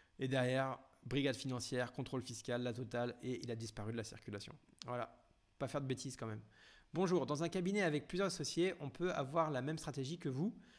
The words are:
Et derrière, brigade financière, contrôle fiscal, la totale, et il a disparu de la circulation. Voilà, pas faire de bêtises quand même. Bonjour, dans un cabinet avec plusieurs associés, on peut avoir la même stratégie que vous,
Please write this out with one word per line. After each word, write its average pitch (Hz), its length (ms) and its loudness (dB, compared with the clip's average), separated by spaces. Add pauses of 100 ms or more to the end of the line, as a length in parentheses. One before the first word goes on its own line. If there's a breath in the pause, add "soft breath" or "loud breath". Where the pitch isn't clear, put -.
(220 loud breath)
Et 135 60 0
derrière, 131 500 2 (280)
brigade 131 300 2
financière, 123 580 -2
contrôle 131 280 -2
fiscal, 120 400 -4
la 123 120 0
totale, 120 480 -2
et 123 200 -2
il 120 100 -6
a 113 40 -2
disparu 110 380 -6
de 117 40 -2
la 110 60 -2
circulation. 101 500 -8 (320)
Voilà, 120 320 -4 (400)
pas 135 100 -2
faire 143 140 -2
de 135 60 -2
bêtises 131 300 -4
quand 113 100 -6
même. 110 140 -6 (520 loud breath)
Bonjour, 170 320 4
dans 147 180 0
un 170 60 0
cabinet 190 320 2
avec 151 260 4
plusieurs 190 200 2
associés, 170 540 2
on 139 80 -4
peut 175 240 0
avoir 156 360 2
la 131 120 2
même 151 160 0
stratégie 143 400 -4
que 175 100 -6
vous, 147 260 2 (260 loud breath)